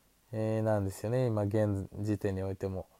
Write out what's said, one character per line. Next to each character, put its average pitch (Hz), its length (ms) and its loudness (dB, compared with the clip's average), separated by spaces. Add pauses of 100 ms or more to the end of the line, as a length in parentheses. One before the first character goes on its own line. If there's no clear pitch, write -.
(320)
え 110 300 0
ー、 - 0 -
な 110 180 2
ん 101 60 0
で 95 60 -2
す - 140 -12
よ 107 40 -2
ね、 127 180 2
今 107 140 2
現 101 480 2 (100)
時 104 200 0
点 98 160 0
に 95 80 -2
お 98 60 -2
い 98 60 -4
て 98 140 -4
も。 92 180 -6 (120)